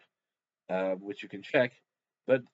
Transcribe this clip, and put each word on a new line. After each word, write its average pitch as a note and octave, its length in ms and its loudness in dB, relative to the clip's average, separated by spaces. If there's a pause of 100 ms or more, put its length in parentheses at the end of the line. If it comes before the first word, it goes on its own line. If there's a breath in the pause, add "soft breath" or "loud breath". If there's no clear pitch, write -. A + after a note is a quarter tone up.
(680)
uh, F#2+ 220 0
which G2 320 -6
you G2+ 60 -14
can G2 120 -10
check, B2+ 320 2 (540)
but B2+ 160 4 (100)